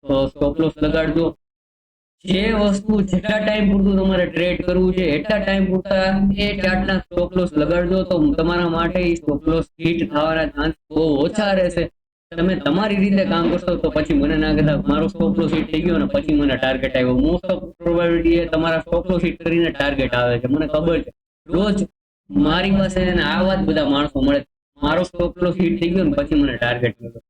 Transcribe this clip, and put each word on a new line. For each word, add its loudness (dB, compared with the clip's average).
તો 2
સ્ટોપ -2
લોસ 2
લગાડજો. 0
જે 0
વસ્તુ 2
જેટલા 0
ટાઇમ 2
પૂરતું 2
તમારે 2
ટ્રેડ -2
કરવું 2
છે, 0
એટલા 0
ટાઇમ 0
પૂરતા 0
એ -2
ચાર્ટના 0
સ્ટોપ -4
લોસ 0
લગાડજો, 0
તો 0
તમારા 0
માટે 0
એ 0
સ્ટોપ -4
લોસ 0
હિટ -2
થવાના 0
ચાન્સ -4
બહુ -2
ઓછા 0
રહેશે. 0
તમે 0
તમારી 0
રીતે 2
કામ 0
કરશો -2
તો -2
પછી -2
મને 2
ના 0
કહેતા, 2
"મારો 0
સ્ટોપ -2
લોસ 0
હિટ -4
થઈ -4
ગયો 0
ને 0
પછી 0
મને 2
ટાર્ગેટ -2
આવ્યો." 2
Most 2
of -8
probability 2
એ 2
તમારા 0
સ્ટોપ -2
લોસ 0
હિટ -4
કરીને 2
ટાર્ગેટ 0
આવે 2
છે, -4
મને 0
ખબર 0
છે. -12
રોજ 0
મારી 2
પાસે 0
એને 0
આ 0
વાત 0
બધા 0
માણસો 0
મળે, 2
"મારો 0
સ્ટોપ -6
લોસ 0
હિટ 0
થઈ 0
ગયો 0
ને 2
પછી -2
મને 2
ટાર્ગેટ -2
મળ્યો." -16